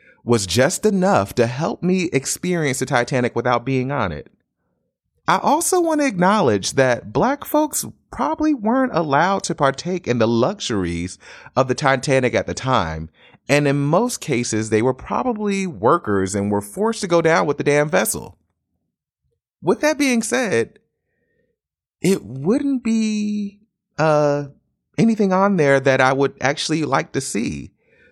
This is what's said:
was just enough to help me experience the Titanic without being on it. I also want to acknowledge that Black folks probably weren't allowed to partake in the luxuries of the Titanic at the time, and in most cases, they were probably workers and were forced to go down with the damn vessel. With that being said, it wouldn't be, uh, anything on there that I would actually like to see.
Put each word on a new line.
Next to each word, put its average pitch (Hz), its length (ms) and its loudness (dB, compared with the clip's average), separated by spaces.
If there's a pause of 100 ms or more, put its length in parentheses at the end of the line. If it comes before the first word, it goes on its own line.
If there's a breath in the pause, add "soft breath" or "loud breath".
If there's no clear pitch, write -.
(240 soft breath)
was 117 220 2
just 127 400 2
enough 185 480 2
to 117 120 4
help 135 360 -4
me 180 220 2 (100)
experience 151 640 -2
the 127 80 -2
Titanic 123 500 0
without 120 300 0
being 131 260 -2
on 113 180 -2
it. 73 200 -12 (1000)
I 185 100 2
also 339 420 0
want 320 200 0
to 285 60 2
acknowledge 180 680 2
that 123 380 0
Black 240 320 0
folks 302 400 -2 (280)
probably 311 420 -2
weren't 247 400 0
allowed 165 500 0
to 165 120 -4
partake 147 500 -2
in 120 120 0
the 113 100 4
luxuries 110 880 -2 (380 loud breath)
of 135 100 4
the 123 80 -2
Titanic 131 580 0
at 95 140 0
the 87 80 -6
time, 85 560 -2 (380 soft breath)
and 143 180 2
in 139 100 2
most 170 440 0
cases, 113 500 -2
they 110 120 4
were 127 120 2
probably 208 720 -4
workers 104 680 0
and 101 120 -2
were 104 120 0
forced 214 400 -4
to 196 80 -4
go 170 120 4
down 165 240 2
with 143 140 -2
the 139 60 -6
damn 147 240 2
vessel. 165 500 -4 (1200)
With 170 200 0
that 302 180 0
being 254 240 2
said, 240 560 -2 (1200)
it 180 240 0
wouldn't 233 600 -2
be, 208 800 -4 (360)
uh, 147 460 2 (520)
anything 208 360 2
on 196 240 2
there 139 240 4
that 131 200 4
I 131 120 4
would 135 280 0
actually 147 440 -2
like 139 300 -2
to 135 60 -2
see. 165 520 -6 (400 soft breath)